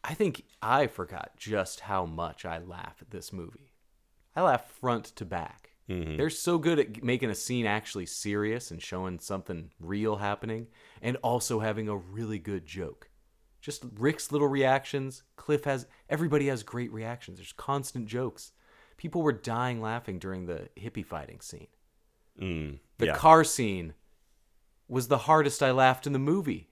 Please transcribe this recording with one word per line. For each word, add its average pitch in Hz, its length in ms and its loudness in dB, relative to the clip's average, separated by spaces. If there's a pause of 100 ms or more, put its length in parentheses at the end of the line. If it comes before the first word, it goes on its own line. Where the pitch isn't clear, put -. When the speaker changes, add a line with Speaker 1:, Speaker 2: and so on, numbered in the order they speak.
Speaker 1:
I - 120 -6
think 185 280 0 (200)
I 127 240 4
forgot - 500 -8
just 101 440 -2
how 95 260 0
much 80 360 -8
I 82 140 -6
laugh 87 440 -14
at - 100 -20
this 90 200 -12
movie. 90 420 -14 (600)
I 156 60 0
laugh 147 300 4
front 117 340 -2 (120)
to 104 80 -8
back. 85 420 -8 (220)
Speaker 2:
Mm-hmm. 82 260 -4
Speaker 1:
They're 143 140 0
so 175 280 0
good 160 220 4
at 110 140 2
g-, - 100 -12
making 123 280 0
a 98 40 -4
scene 123 300 -2
actually 104 400 -2
serious 104 680 -2
and 85 100 -10
showing 92 380 -6
something 87 600 -8
real 104 360 -2
happening, 104 520 -4 (360)
and 123 140 -2
also 120 420 0
having 107 300 -2
a 104 80 -4
really 104 420 -6
good 90 260 -6
joke. - 440 -10 (520)
Just - 220 -12 (160)
Rick's 147 320 0
little 147 160 4
reactions. 135 760 2 (140)
Cliff 147 300 0
has, 135 200 0 (240)
everybody 151 380 2
has 127 160 0
great 117 280 -6
reactions. 110 460 -10
There's 92 160 -18
constant 131 540 -4
jokes. 123 460 -4 (440)
People 170 240 -4
were 151 120 4
dying 117 480 -2
laughing 110 360 -4
during 92 300 -6
the 85 220 -6 (100)
hippie - 260 -8
fighting 78 360 -12
scene. - 260 -16 (720)
Speaker 2:
Mm, 80 380 -6 (180)
Speaker 1:
The 117 100 4
Speaker 2:
yeah. 76 80 2
Speaker 1:
car 160 280 10
scene 95 500 -2 (960)
was 123 220 -2
the 139 100 6
hardest 151 420 6
I 135 100 6
laughed 127 360 6
in 143 60 0
the 135 60 2
movie. 143 520 0